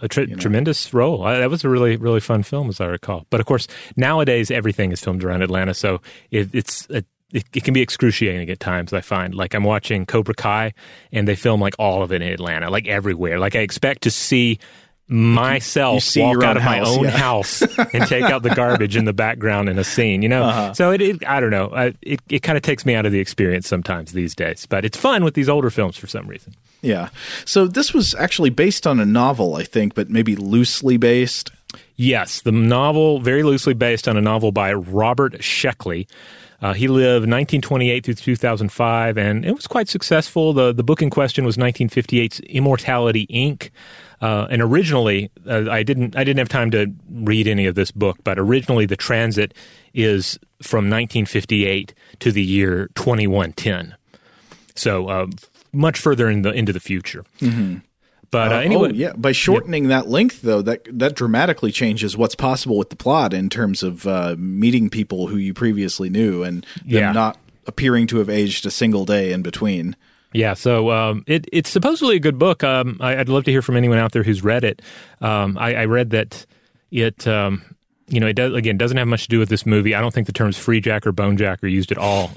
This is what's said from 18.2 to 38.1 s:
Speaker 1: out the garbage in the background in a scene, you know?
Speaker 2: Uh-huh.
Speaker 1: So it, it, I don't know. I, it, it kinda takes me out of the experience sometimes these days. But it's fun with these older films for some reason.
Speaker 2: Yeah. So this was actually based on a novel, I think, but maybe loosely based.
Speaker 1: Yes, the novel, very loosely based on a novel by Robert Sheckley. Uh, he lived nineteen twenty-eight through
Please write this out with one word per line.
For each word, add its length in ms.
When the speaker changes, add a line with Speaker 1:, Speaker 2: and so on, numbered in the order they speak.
Speaker 1:
out 180
the 120
garbage 420
in 80
the 80
background 560
in 100
a 60
scene, 380
you 60
know? 160
Speaker 2:
Uh-huh. 300
Speaker 1:
So 180
it, 80
it, 280
I 120
don't 100
know. 220
I, 300
it, 260
it 140
kinda 180
takes 260
me 80
out 120
of 60
the 80
experience 480
sometimes 440
these 220
days. 320
But 180
it's 120
fun 280
with 100
these 140
older 220
films 260
for 120
some 180
reason. 280
Speaker 2:
Yeah. 280
So 240
this 260
was 220
actually 340
based 360
on 120
a 80
novel, 480
I 80
think, 320
but 160
maybe 240
loosely 640
based. 560
Speaker 1:
Yes, 460
the 120
novel, 680
very 240
loosely 300
based 340
on 80
a 40
novel 300
by 220
Robert 720
Sheckley. 640
Uh, 120
he 160
lived 400
nineteen 320
twenty-eight 440
through 100